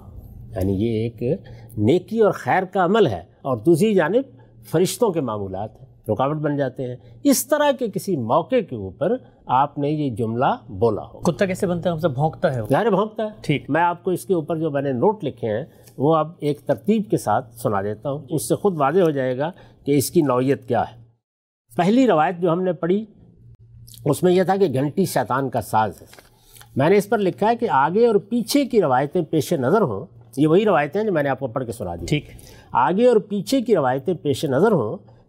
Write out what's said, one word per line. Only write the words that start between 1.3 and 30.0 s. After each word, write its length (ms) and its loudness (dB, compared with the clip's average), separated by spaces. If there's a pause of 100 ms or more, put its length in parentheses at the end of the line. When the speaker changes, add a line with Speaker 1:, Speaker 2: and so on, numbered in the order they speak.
Speaker 1:
نیکی 400 0
اور 120 4
خیر 320 0
کا 220 -2
عمل 220 4
ہے 160 -4 (200)
اور 140 -4
دوسری 380 2
جانب 280 2 (480)
فرشتوں 400 0
کے 100 -2
معمولات 500 -6 (100)
ہیں، 60 -20 (220)
رکاوٹ 280 0
بن 200 -2
جاتے 260 -4
ہیں۔ 140 -8 (260)
اس 240 2
طرح 320 2
کے 160 -4
کسی 220 -4
موقع 400 0 (140)
کے 60 -8
اوپر 400 -4 (300)
آپ 320 0
نے 120 -2
یہ 200 -2
جملہ 440 -2 (140)
بولا 340 0
ہوگا۔ 300 -4
Speaker 2:
کتا 140 -2
کیسے 200 -4
بنتا 240 -2
ہے؟ 40 -2
مطلب 200 -2
بھونکتا 400 -2
ہے 60 -4
وہ؟ 100 -6
Speaker 1:
ظاہر 140 2
ہے 60 2
بھونکتا 320 0
ہے۔ 60 -4 (120)
Speaker 2:
ٹھیک۔ 300 -4
Speaker 1:
میں 120 2
آپ 220 0
کو 60 -2
اس 140 -4
کے 100 -2
اوپر 220 -2
جو 140 -4
میں 120 -2
نے 100 -2
نوٹ 320 0
لکھے 240 -6
ہیں 160 -2 (340)
وہ 180 2
اب 120 0 (120)
ایک 200 -4
ترتیب 500 0
کے 60 2
ساتھ 380 -2
سنا 280 -2
دیتا 280 -6
ہوں، 200 -8
اس 180 -4
سے 60 0
خود 240 0
واضح 220 2
ہو 100 4
جائے 280 -2
گا 120 -4 (340)
کہ 120 2
اس 140 0
کی 120 2
نوعیت 460 0
کیا 120 0
ہے۔ 220 -6 (760)
پہلی 300 4
روایت 320 2
جو 140 0
ہم 100 0
نے 100 0
پڑھی 320 -2 (1000)
اس 180 0
میں 100 4
یہ 100 4
تھا 140 0
کہ 180 2
گھنٹی 300 -2
شیطان 460 -2
کا 100 -4
ساز 400 0
ہے۔ 60 -20 (720)
میں 140 2
نے 60 4
اس 120 0
پر 100 0
لکھا 320 0
ہے 60 0
کہ 140 -4
آگے 360 2
اور 80 2
پیچھے 500 0
کی 180 2
روایتیں 400 0
پیش 300 -2
نظر 280 2
ہوں، 260 -2 (300)